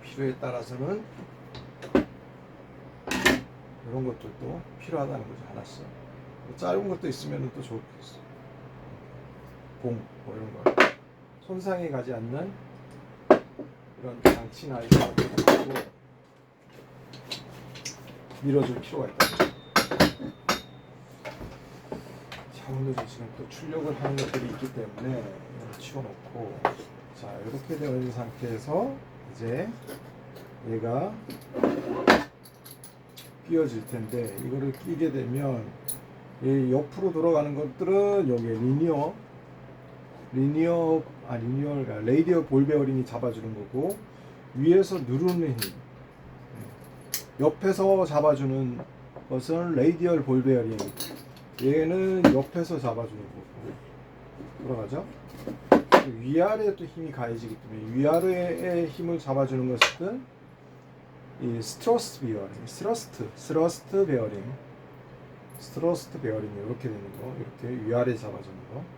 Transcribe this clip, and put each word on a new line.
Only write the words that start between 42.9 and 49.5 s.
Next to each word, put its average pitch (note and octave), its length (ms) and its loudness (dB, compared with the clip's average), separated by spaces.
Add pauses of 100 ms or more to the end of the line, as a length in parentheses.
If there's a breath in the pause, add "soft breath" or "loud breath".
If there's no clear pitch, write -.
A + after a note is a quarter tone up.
잡아주는 A2 480 -4
거고, B2+ 440 -2 (580 loud breath)
위에서 F3+ 440 8
누르는 D#3 600 2
힘, - 140 -4 (1700)
옆에서 F#3+ 680 6
잡아주는 C3+ 720 4 (500)
것은 E3 460 0